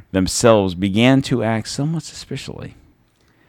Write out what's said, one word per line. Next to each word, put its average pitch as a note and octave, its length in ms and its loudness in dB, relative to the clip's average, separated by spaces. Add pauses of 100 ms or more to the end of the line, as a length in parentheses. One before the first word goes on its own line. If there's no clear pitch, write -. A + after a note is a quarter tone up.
(120)
themselves, F#2+ 600 4
began G#2+ 480 2
to B2 200 -2
act A2 260 -4
somewhat D#3 340 -4
suspiciously. - 760 -14 (720)